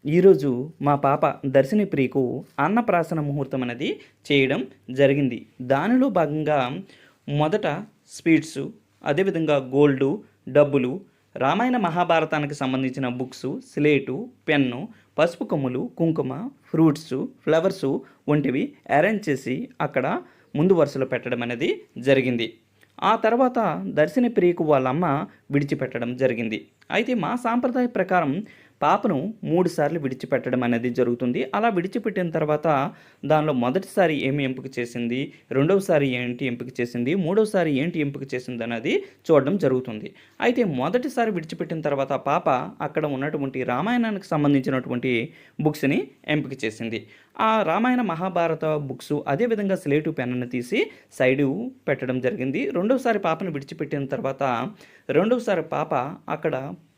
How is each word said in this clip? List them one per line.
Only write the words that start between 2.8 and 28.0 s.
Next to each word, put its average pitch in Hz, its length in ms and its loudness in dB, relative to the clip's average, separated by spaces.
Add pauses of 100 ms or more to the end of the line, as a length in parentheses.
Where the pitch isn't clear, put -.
ముహూర్తం 143 420 -4
అనేది 123 260 -6 (360)
చేయడం 139 360 4 (300)
జరిగింది. 135 480 4 (240)
దానిలో 185 460 2
భాగంగా 151 500 0 (720)
మొదట 156 380 0 (460)
స్వీట్స్, 156 500 0 (420)
అదేవిధంగా 160 520 0 (120)
గోల్డ్, 139 380 4 (420)
డబ్బులు, 135 420 4 (440)
రామాయణ 214 420 0
మహాభారతానికి 160 800 0
సంబంధించిన 131 520 -2
బుక్స్, 127 400 -6 (140)
స్లేటు, 139 540 2 (280)
పెన్ను, 135 360 0 (340)
పసుపు 170 320 0
కొమ్ములు, 139 380 -2 (120)
కుంకుమ, 160 360 0 (320)
ఫ్రూట్స్, 156 500 2 (260)
ఫ్లవర్స్ 165 480 0 (400)
వంటివి 147 360 0 (260)
అరేంజ్ 190 340 2
చేసి 131 320 -2 (240)
అక్కడ 143 260 -2 (480)
ముందు 175 200 4
వరుసలో 135 340 2
పెట్టడం 123 340 -4
అనేది 120 280 -2 (300)
జరిగింది. 123 480 2 (500)
ఆ 208 180 2
తర్వాత 247 420 2 (340)
దర్శిని 233 380 2
ప్రియకు 175 340 2
వాళ్ళమ్మ 143 420 2 (440)
విడిచిపెట్టడం 139 680 -2
జరిగింది. 117 420 0 (320)
అయితే 233 240 0
మా 180 220 -2
సాంప్రదాయ 247 520 0
ప్రకారం 180 440 0 (480)